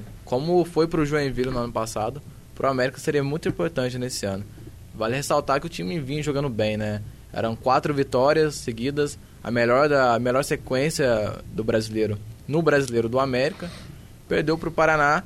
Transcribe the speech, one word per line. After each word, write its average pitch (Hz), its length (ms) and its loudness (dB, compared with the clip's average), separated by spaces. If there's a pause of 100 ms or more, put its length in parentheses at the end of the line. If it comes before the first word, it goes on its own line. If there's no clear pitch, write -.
(240)
Como 165 400 2
foi 165 240 2
pro 160 180 2
Joinville 139 440 0
no 127 100 -2
ano 120 140 -4
passado, 113 480 -4 (320)
pro 135 160 0
América 131 300 0
seria 143 240 0
muito 143 260 -4
importante 131 480 -2
nesse 123 280 -6
ano. 98 200 -4 (480)
Vale 113 220 -2
ressaltar 143 440 0
que 139 60 -4
o 165 40 -8
time 175 300 -6
vinha 143 220 -4
jogando 143 260 -2
bem, 107 300 0
né? 107 240 -4 (320)
Eram 113 220 -2
quatro 143 380 2
vitórias 139 640 4
seguidas, 143 640 -4 (260)
a 107 60 -6
melhor 123 400 4
da, 131 240 6
a 113 60 4
melhor 123 240 2
sequência 127 1040 0
do - 160 -4
brasileiro, 110 560 0 (280)
no 151 140 2
Brasileiro 131 480 2
do 127 100 2
América. 139 520 -2 (560)
Perdeu 160 280 2
pro 165 160 -4
Paraná, 156 540 4